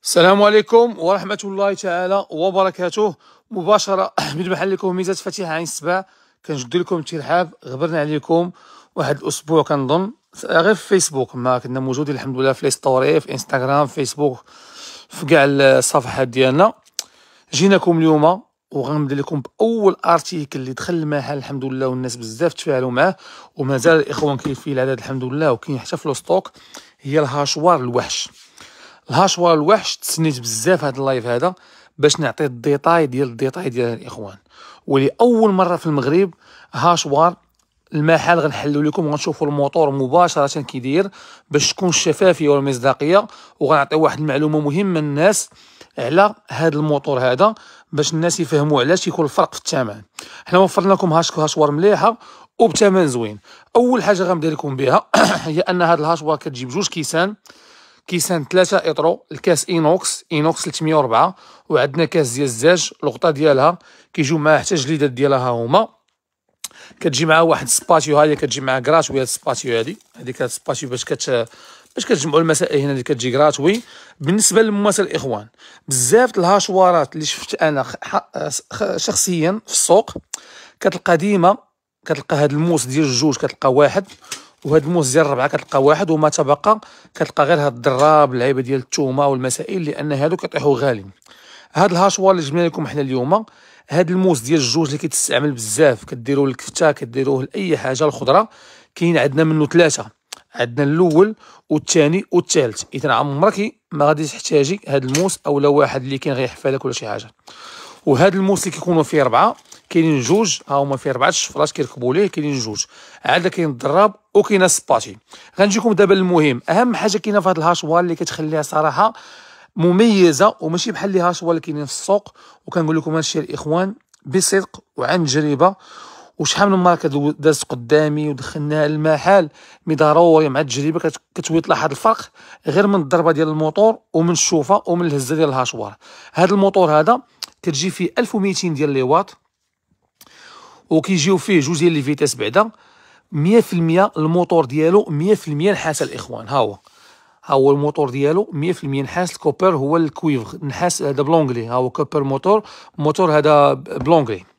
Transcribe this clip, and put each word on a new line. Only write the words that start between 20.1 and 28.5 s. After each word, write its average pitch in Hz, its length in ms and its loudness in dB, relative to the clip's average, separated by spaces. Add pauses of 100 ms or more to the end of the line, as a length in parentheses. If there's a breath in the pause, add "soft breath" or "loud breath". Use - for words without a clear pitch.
اللي 131 140 -10
دخل 175 200 -8
المحل 147 440 -4
الحمد 135 280 -8
لله، 131 220 -4
والناس 127 280 -4
بزاف 120 380 -4
تفاعلوا 131 380 -4
معاه، 156 240 2 (400 loud breath)
ومازال 139 440 2
الإخوان 143 380 -2
كاين 139 180 -8
فيه 143 180 -10
العدد 131 240 -2
الحمد 131 260 -8
لله، 139 280 0
وكاين 123 280 -4
حتى - 180 -10
في - 100 -8
لو 139 60 -2
ستوك، - 380 -2 (500 loud breath)
هي 139 180 0
الهاشوار 147 600 0
الوحش. 123 500 -4 (800 loud breath)